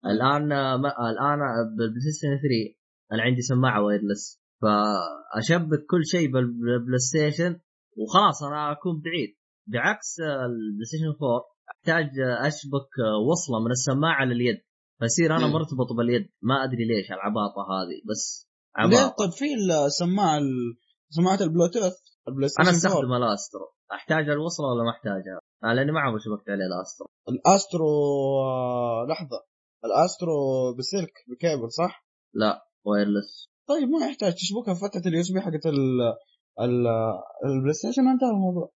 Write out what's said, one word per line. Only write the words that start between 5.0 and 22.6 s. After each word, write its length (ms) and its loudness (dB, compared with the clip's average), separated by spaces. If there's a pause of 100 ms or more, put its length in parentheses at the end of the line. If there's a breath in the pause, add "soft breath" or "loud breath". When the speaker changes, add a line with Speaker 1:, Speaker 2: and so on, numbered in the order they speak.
Speaker 1:
كل 160 2
شيء 260 0
بال-، 280 2
بالبلاي 380 0
ستيشن 640 0 (380)
وخلاص 440 2
أنا 300 -4
أكون 320 -4
بعيد. 260 -2 (360)
بعكس، 540 -4
آه، 260 -2
البلاي 380 -6
ستيشن 360 -4
فور 200 2 (320)
أحتاج، 340 0 (120)
آه، 280 0
أشبك، 440 -4 (160)
آه، 120 2 (100)
وصلة 360 0
من 60 0
السماعة 540 0
لليد، 340 0 (420)
فأصير 360 2
أنا 100 2
Speaker 2:
إيه. 60 2
Speaker 1:
مرتبط 440 -2
باليد. 320 0 (140)
ما 220 2
أدري 200 -2
ليش 280 -2
العباطة 480 -2 (140)
هذه، 240 -4 (120)
بس 380 -8 (300)
Speaker 3:
ليه؟ 60 2
Speaker 1:
عباطة. 340 6
Speaker 3:
طيب 120 0
في 140 -6 (420)
السماعة 520 2
ال-، 380 -2 (340)
سماعة 320 2
البلوتوث 520 2 (340)
البلاي 220 -2 (100)